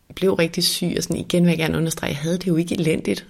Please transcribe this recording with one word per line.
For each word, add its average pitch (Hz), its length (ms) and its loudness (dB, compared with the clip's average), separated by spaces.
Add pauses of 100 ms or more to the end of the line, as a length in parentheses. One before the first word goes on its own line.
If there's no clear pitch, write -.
(160)
blev 190 180 2
rigtig 175 300 0
syg, 175 340 0
og 170 60 -2
sådan - 140 -2
igen - 260 2
vil 175 60 6
jeg 165 80 4
gerne 160 200 0
understrege, 160 340 -2
jeg 139 60 -4
havde 165 200 -2
det 185 100 -4
jo 170 80 2
ikke 170 200 0
elendigt. 165 540 0